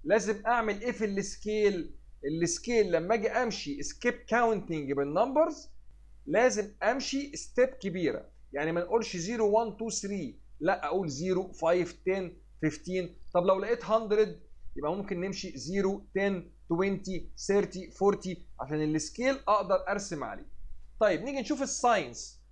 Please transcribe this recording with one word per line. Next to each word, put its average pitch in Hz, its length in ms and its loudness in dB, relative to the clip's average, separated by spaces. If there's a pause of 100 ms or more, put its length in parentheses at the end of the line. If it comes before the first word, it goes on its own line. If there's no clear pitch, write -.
لازم 202 420 2
أعمل 220 340 2
إيه 240 120 -2
في 208 120 -2
السكيل؟ 202 920 0 (460)
السكيل 196 500 2
لما 170 220 2
أجي 208 160 0
أمشي 208 520 -2
سكيب - 320 -2
كاونتنج 202 760 0
بالنمبرز، 240 800 2 (560)
لازم 202 460 4 (100)
أمشي 269 540 -2
ستيب - 320 2
كبيرة. 175 600 -2 (220)
يعني 156 200 -2
ما 175 80 2
نقولش 202 360 0
زيرو، 208 420 2
وان، 214 180 0
تو، 220 140 -6
ثري، 196 500 -6 (200)
لا، 170 260 0
أقول 170 220 0
زيرو، 180 440 -2
فايف، 170 400 2 (140)
تن، 185 300 -2 (240)
فيفتين. 170 560 -4 (180)
طب 175 120 4
لو 190 120 6
لقيت 233 260 0
هندرد، 208 560 2 (360)
يبقى 151 200 0
ممكن 202 240 -4
نمشي 180 380 -6
زيرو، 190 560 0
تن، 190 360 0 (180)
توينتي، 190 640 -2 (160)
ثيرتي، 190 440 0
فورتي، 190 560 0 (140)
عشان 151 220 -2 (120)
السكيل 240 400 0 (140)
أقدر 190 400 2
أرسم 190 360 -4
عليه. 101 220 -10 (540)
طيب 185 220 4
نيجي 269 180 -4
نشوف 269 220 -2
الساينس. 185 880 0